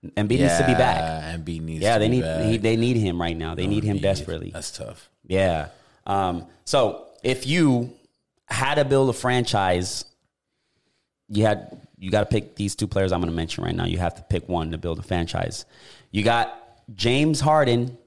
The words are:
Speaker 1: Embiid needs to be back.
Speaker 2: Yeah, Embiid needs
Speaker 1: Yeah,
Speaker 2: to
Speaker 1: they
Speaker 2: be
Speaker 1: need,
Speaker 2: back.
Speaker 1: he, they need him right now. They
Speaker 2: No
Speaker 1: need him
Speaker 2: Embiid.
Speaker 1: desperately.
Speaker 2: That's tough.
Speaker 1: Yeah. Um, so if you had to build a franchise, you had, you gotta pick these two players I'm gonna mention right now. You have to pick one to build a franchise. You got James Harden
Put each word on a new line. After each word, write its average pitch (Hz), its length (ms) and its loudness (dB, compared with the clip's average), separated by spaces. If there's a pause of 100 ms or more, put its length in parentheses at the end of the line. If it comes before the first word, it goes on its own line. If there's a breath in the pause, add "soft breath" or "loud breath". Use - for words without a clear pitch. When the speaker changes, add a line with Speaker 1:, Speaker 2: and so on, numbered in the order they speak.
(160)
Speaker 1:
Embiid 98 240 2
needs 85 180 4
to 82 100 2
be 82 60 2
back. 85 260 2
Speaker 2:
Yeah, 80 380 -4
Embiid 82 240 -6
needs 80 200 -6
Speaker 1:
Yeah, 107 140 4
Speaker 2:
to 107 40 4
Speaker 1:
they 110 80 2
Speaker 2:
be 120 100 2
Speaker 1:
need, 123 40 2
Speaker 2:
back. 80 240 -2
Speaker 1:
he, 110 120 2
they 113 200 2
need 120 200 2
him 90 220 0
right 82 160 -2
now. 80 200 -6
They - 100 -4
Speaker 2:
No 98 60 0
Speaker 1:
need 104 120 0
him 104 140 0
Speaker 2:
Embiid. 92 60 -2
Speaker 1:
desperately. 87 480 -2
Speaker 2:
That's - 200 -10
tough. - 380 -16 (160)
Speaker 1:
Yeah. 87 440 0 (360 soft breath)
Um, 92 400 -2 (200 soft breath)
so 120 420 0 (160)
if 127 240 -2
you 135 440 2 (540)
had 127 300 -2
to 147 100 4
build 135 240 4
a 117 40 0
franchise, 101 920 0 (1200)
you 104 180 2
had, - 360 0 (160)
you 95 140 -6
gotta 104 160 2
pick - 280 -2
these 101 200 -2
two 104 120 -2
players 95 240 0
I'm 87 100 0
gonna 85 120 -2
mention 82 300 -4
right 85 120 -2
now. 85 100 -2
You 85 120 -2
have 90 180 -2
to - 60 -20
pick - 260 -4
one 82 240 -4
to 80 60 -6
build 82 220 -6
a - 20 -12
franchise. 85 640 -4 (460 loud breath)
You 104 120 -2
got 117 320 0 (380)
James 131 480 2
Harden 127 640 2